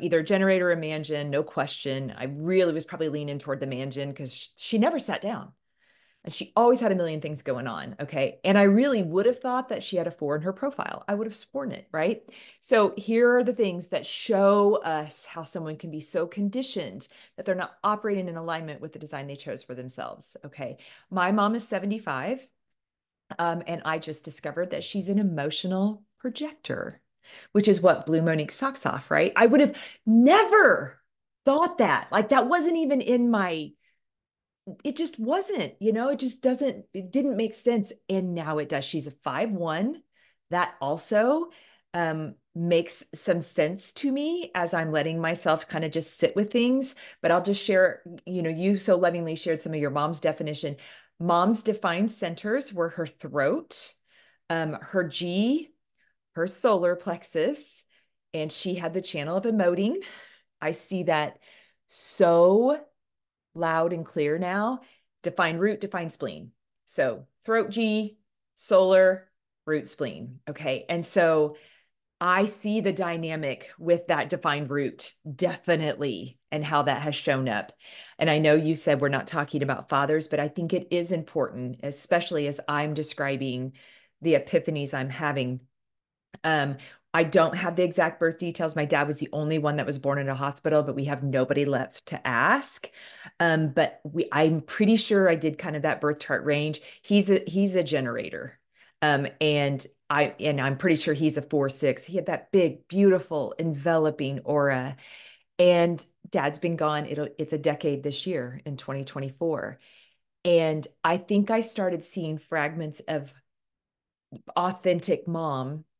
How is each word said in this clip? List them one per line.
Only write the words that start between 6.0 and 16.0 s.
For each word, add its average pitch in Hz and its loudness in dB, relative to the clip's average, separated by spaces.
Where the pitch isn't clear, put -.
And 165 -10
she - -10
always 240 6
had 226 2
a 190 2
million 160 -4
things 151 -10
going 127 -4
on, 80 -8
okay? 143 -4
And 190 4
I 202 8
really 214 6
would 180 2
have 247 2
thought 254 -4
that - -6
she - -8
had 170 0
a 170 -4
four 147 -4
in 151 -4
her 185 -4
profile. - -6
I 202 -2
would 220 -4
have 208 -10
sworn 269 -8
it, - -14
right? 160 0
So 220 4
here 240 4
are 247 4
the 240 0
things 180 -2
that - -4
show 202 4
us 151 -4
how - -12
someone 160 -8
can 160 -12
be 151 -10
so 165 -4